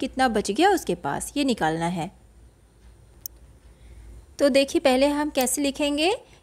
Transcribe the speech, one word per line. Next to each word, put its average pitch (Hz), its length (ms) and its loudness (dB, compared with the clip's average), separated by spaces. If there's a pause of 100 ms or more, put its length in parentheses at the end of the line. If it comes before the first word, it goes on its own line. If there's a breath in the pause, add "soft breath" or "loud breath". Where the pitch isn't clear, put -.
कितना 262 260 -2
बच 214 220 -2
गया 311 200 4
उसके 320 240 0 (120)
पास, - 300 -6
ये 285 80 0
निकालना 165 420 -2
है। 175 240 -4 (2250 soft breath)
तो 285 100 4
देखिए 269 320 2
पहले 262 260 4
हम 294 240 -2
कैसे 262 320 -2
लिखेंगे 294 520 0 (280 soft breath)